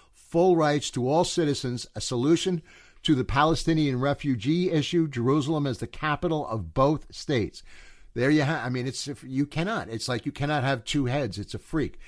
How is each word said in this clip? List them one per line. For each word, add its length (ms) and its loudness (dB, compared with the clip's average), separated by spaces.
full 420 4
rights 360 2
to 180 0
all 140 4
citizens, 720 -2
a 60 -8
solution 600 2
to 140 4
the 80 0
Palestinian 760 2
refugee 680 0
issue, 380 0
Jerusalem 580 0
as 140 -4
the 80 -8
capital 580 -2
of 280 -6
both 360 2
states. 540 -4
There 160 2
you 120 4
have, 240 -2
I 40 -4
mean, 160 -4
it's, 220 -8
if, 160 -12
you 220 -2
cannot, 440 -4
it's 200 -8
like 160 -4
you 60 -4
cannot 320 -2
have 200 -2
two 220 -2
heads. 340 -2
It's 140 -10
a 60 -6
freak. 380 -4